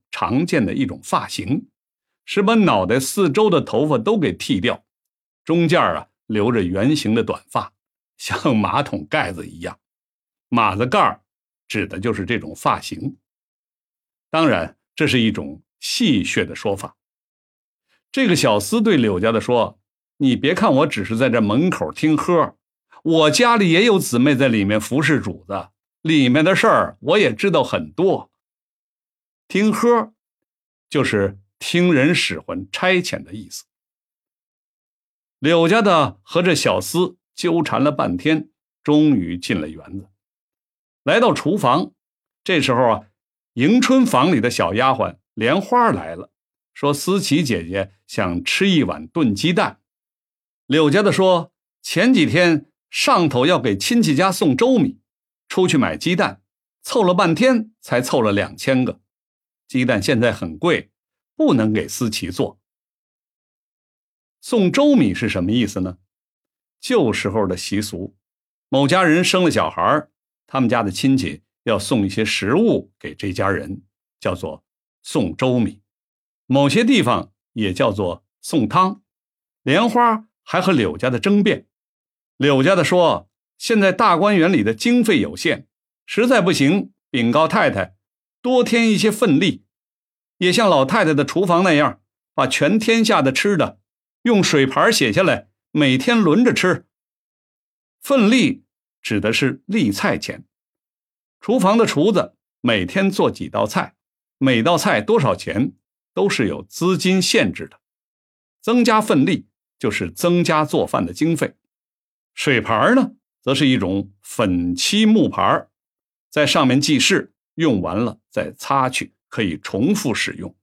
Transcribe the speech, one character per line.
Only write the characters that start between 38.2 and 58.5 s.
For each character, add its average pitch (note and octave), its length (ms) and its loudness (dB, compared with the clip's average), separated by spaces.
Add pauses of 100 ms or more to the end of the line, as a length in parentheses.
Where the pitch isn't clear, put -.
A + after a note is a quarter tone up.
终 D3+ 260 4
于 F2+ 260 -2
进 F2+ 240 -4
了 D2+ 80 -10
园 D#2 300 -16
子。 F#2+ 100 -16 (920)
来 E3+ 160 0
到 A#3 160 2
厨 F3+ 240 -2
房， C3+ 340 -2 (520)
这 F3 180 0
时 C3+ 100 -2
候 B2 180 2
啊， A2 160 -4 (480)
迎 F3+ 260 2
春 B3+ 260 4
房 C3+ 240 2
里 C#3 100 2
的 A2+ 80 0
小 F#2 260 -2
丫 B2+ 160 2
鬟 F#2+ 260 -4 (180)
莲 B2 260 0
花 A#3+ 300 0
来 E2 240 -6
了， F2 160 -16 (420)
说： C#3+ 220 -2
“思 F#3 260 -2
琪 F3 220 0
姐 F#2+ 240 -4
姐 F#2+ 260 -6 (140)
想 F2 380 -4
吃 - 260 0
一 D#3 140 2
碗 D#2 240 -8
炖 B2+ 260 0
鸡 D#3 180 -2
蛋。” F3+ 280 -4 (840)
柳 D3+ 220 2
家 F3 140 2
的 G3 80 2
说 F3+ 420 0 (300)
：“前 A3+ 320 2
几 F3+ 100 4
天 D#3+ 460 0 (180)
上 G3 400 0
头 B2 180 0
要 E3+ 120 2
给 A2+ 180 -2
亲 A#3 240 0
戚 D#3 140 2
家 F#3 160 2
送 F3+ 260 0
粥 B3+ 220 2
米， - 220 -2 (480)
出 F#3 180 0
去 E3 100 0
买 F#2 200 0
鸡 E3+ 180 -4
蛋， D#3 280 -2 (400)
凑 - 200 -2
了 F3+ 100 4
半 F3 220 2
天 A#3 460 0
才 - 200 -2
凑 C3 220 0
了 G#2+ 80 2
两 G2+ 260 -2